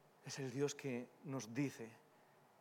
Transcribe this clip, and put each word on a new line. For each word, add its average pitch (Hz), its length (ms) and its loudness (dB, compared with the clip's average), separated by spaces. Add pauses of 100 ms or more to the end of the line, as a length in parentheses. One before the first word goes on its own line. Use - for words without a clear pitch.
(240)
es - 140 -6
el 131 120 0
Dios 139 240 4
que 123 340 -2 (160)
nos 123 300 -2
dice 120 360 0 (720)